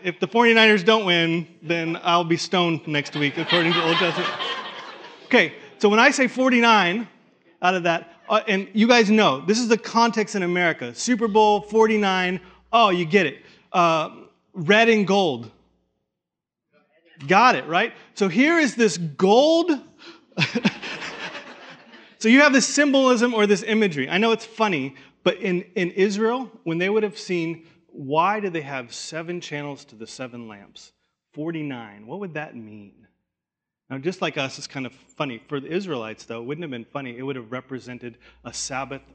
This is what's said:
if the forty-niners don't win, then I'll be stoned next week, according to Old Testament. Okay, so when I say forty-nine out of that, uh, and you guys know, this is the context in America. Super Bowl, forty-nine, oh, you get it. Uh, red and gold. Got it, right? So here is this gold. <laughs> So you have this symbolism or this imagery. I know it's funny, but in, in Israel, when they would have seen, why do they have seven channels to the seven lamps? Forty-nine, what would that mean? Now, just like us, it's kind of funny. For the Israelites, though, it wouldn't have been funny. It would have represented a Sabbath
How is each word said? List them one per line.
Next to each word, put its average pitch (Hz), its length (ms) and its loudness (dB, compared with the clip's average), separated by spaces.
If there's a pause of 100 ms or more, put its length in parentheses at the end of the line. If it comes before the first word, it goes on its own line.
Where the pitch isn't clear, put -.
if 180 180 -6
the 185 60 0
forty-niners 226 560 6
don't 214 240 4
win, 170 400 0 (160)
then 165 400 -4
I'll 175 220 2
be 165 120 0
stoned 170 500 -2
next 147 280 -4
week, 147 240 -2
according 170 340 0
to 175 100 0
Old 165 140 0
Testament. 170 320 -2 (960)
Okay, 180 280 2 (240)
so 214 100 2
when 214 120 4
I 277 100 6
say 269 160 0
forty-nine 233 840 2 (540)
out 185 120 2
of 175 100 -4
that, 170 280 -2 (160)
uh, 214 180 2
and 196 280 -2
you 220 140 4
guys 233 220 4
know, 180 300 4
this 190 180 0
is 240 100 -4
the 226 100 2
context 226 560 -2
in 196 80 -2
America. 170 520 -2
Super 233 340 -2
Bowl, 208 340 2
forty-nine, 202 760 0 (320)
oh, 226 180 4
you 180 140 0
get 170 220 4
it. - 160 -6 (300)
Uh, 165 380 2 (420)
red 208 380 4
and 214 160 2
gold. 156 440 0 (1800)
Got 202 280 4
it, 131 120 -4
right? 190 280 -2 (200)
So 196 140 -2
here 285 300 2
is 277 160 0
this 208 240 2
gold. 247 720 4 (640)
<laughs> 151 140 -2 (1700)
So 220 100 0
you 269 140 8
have 285 100 6
this 262 160 2
symbolism 262 680 2
or 208 140 2
this 196 160 2
imagery. 196 440 -2
I 170 100 -2
know 226 120 2
it's 220 140 -2
funny, 151 500 -4 (300)
but 180 140 0
in, 180 240 -2 (120)
in 180 160 -2
Israel, 220 580 -2 (140)
when 165 160 -4
they 185 100 -2
would 214 140 0
have 208 160 -6
seen, 165 480 -6 (220)
why 156 500 -2
do 202 100 -6
they 165 120 -6
have 135 340 -12
seven 165 460 -10
channels 143 460 -12
to 113 100 -20
the 110 100 -16
seven 120 400 -16
lamps? 101 460 -20 (400)
Forty-nine, 135 720 -10
what 170 140 -14
would 180 140 -12
that 151 200 -12
mean? 107 380 -18 (1000)
Now, 135 80 -10
just 180 240 -6
like 156 160 -4
us, 135 180 -6
it's - 120 -16
kind 131 180 -10
of 117 60 -14
funny. 131 560 -10
For 143 100 -8
the 135 80 -10
Israelites, 143 580 -8
though, 117 160 -12
it 117 40 -12
wouldn't 151 180 -10
have 156 80 -12
been 117 140 -12
funny. 123 340 -12
It 131 60 -12
would 139 100 -8
have 117 160 -14
represented 123 680 -14 (260)
a 117 80 -16
Sabbath 135 500 -10 (120)